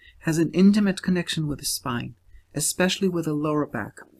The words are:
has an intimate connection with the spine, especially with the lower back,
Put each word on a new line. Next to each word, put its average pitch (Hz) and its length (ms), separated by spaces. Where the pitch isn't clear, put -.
has 160 180
an 160 140
intimate 196 500
connection 170 440
with 139 120
the - 60
spine, 123 500
especially 185 540
with 170 160
the 160 80
lower 147 340
back, - 340